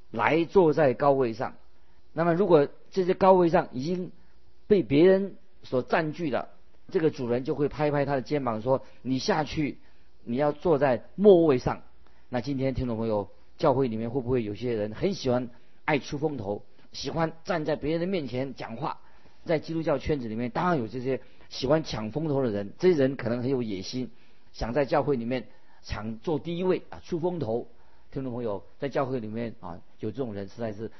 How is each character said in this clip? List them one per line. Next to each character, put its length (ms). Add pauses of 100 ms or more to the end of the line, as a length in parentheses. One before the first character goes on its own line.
(120)
：“来 320
坐 280
在 220
高 160
位 220
上。” 220 (580)
那 120
么 100
如 120
果 220 (220)
这 140
些 100
高 180
位 160
上 240
已 100
经 300 (560)
被 140
别 240
人 300 (280)
所 180
占 300
据 180
了， 200 (400)
这 100
个 100
主 180
人 160
就 120
会 120
拍 220
拍 140
他 100
的 80
肩 220
膀 180
说 220 (180)
：“你 160
下 240
去， 360 (440)
你 140
要 160
坐 260
在 260 (120)
末 280
位 140
上。” 240 (460)
那 120
今 160
天 180
听 120
众 100
朋 120
友， 220 (280)
教 160
会 140
里 80
面 140
会 100
不 100
会 140
有 100
些 200
人 200
很 200
喜 160
欢 200 (340)
爱 140
出 200
风 180
头， 280 (280)
喜 180
欢 220 (120)
站 200
在 120
别 160
人 80
的 60
面 200
前 280
讲 220
话。 240 (440)
在 140
基 140
督 100
教 140
圈 240
子 80
里 80
面， 140
当 180
然 100
有 80
这 140
些 200 (280)
喜 180
欢 160
抢 280
风 180
头 140
的 80
人， 280
这 140
些 60
人 180
可 140
能 100
很 80
有 140
野 180
心， 300 (420)
想 220
在 100
教 180
会 140
里 80
面 240 (340)
抢 360
坐 200
第 200
一 40
位 280
啊， 120
出 160
风 200
头。 280 (460)
听 100
众 100
朋 100
友， 200 (160)
在 100
教 180
会 120
里 100
面 320
啊， 200 (200)
有 100
这 80
种 160
人， 140
实 120
在 120
是 280